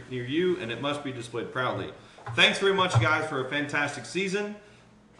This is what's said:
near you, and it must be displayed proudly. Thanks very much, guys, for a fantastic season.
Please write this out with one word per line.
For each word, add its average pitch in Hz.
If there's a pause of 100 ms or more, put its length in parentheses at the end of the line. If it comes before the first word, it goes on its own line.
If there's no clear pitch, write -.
near 123
you, 170
and 113
it 117
must 143
be 131
displayed 117
proudly. 113 (440)
Thanks 185
very 196
much, 185
guys, 156
for 131
a -
fantastic 143
season. 202 (640)